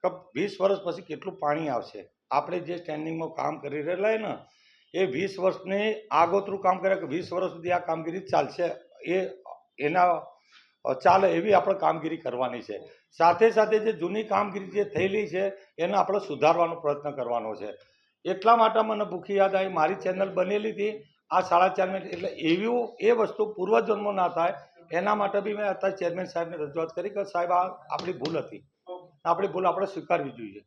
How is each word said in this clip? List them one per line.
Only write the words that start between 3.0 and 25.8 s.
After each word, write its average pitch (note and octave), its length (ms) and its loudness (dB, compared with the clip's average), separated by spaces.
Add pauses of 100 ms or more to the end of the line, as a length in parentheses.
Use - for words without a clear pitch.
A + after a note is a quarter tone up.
કામ D3 300 -4
કરી C#3+ 220 -6
રહેલા F3+ 260 -2
હોય A3 100 2
ને, F#3+ 200 -6 (560)
એ F#3 120 2
વીસ F#3 340 -4
વર્ષની G3 560 0 (160)
આગોતરું F#3+ 500 2
કામ F#3 180 2
કરે F#3+ 160 2
કે F3+ 100 -6
વીસ D#3+ 280 -4
વર્ષ F3+ 180 -2
સુધી E3+ 200 -4
આ F3 80 2
કામગીરી E3 400 -4
ચાલશે, D#3 440 0 (480)
એ, F#3 160 0 (520)
એના, E3 260 4 (800)
અ, C3 80 0
ચાલે F#3 380 6
એવી F#3 220 2
આપણે F#3+ 200 4
કામગીરી D#3+ 440 0
કરવાની B2 440 -4
છે. G#2+ 180 -10 (380)
સાથે A3 320 6
સાથે G#3+ 300 4
જે A3 120 0
જૂની F#3 320 -4
કામગીરી G3 420 -2
જે F#3+ 180 -2
થયેલી G3 440 -2
છે F#3 220 -2 (280)
એને F3+ 160 -2
આપણે F#3+ 260 2
સુધારવાનો E3 560 2
પ્રયત્ન D3 360 -4
કરવાનો A#2+ 440 -4
છે." G2+ 180 -10 (520)
એટલા F#3+ 300 4
માટે A3 260 4
મને G#3 220 0
ભૂખી F#3 320 -6
યાદ G3 200 4
આવી, F#3+ 120 2
મારી F3 280 2
ચેનલ F#3+ 340 -2
બનેલી G3+ 420 -2
હતી G#3 320 -4 (260)
આ F3+ 120 2
સાડા F3+ 260 4
ચાર F#3 220 0
મિનિટ, F#3 240 -6
એટલે F3 140 -6
એવી E3+ 400 0 (340)
એ G#3+ 100 6
વસ્તુ G#3+ 420 0
પૂર્વજન્મો G#3 580 2
ના F#3 160 0
થાય E3+ 260 0 (380)
એના F#3+ 240 0
માટે G3+ 240 0
બી G#3 140 -4
મેં G#3 120 -4
અત્યારે F#3+ 300 -2